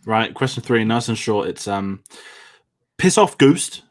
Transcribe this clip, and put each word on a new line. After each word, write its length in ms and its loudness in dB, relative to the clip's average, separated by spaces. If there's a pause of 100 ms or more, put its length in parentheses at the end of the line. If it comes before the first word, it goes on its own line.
Right, 280 0
question 280 -4
three, 220 2
nice 240 0
and 80 -2
short. 320 -2
It's, 180 -10
um, 360 -6 (960)
Piss 200 2
off, 200 2
Ghost. 520 2